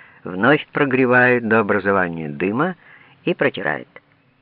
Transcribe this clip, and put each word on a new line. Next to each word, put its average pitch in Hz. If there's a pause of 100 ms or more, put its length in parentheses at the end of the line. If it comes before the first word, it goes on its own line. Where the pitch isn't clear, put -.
(220)
вновь 101
прогревают 123
до 113
образования 98
дыма 104 (480)
и 170
протирают. 76 (540)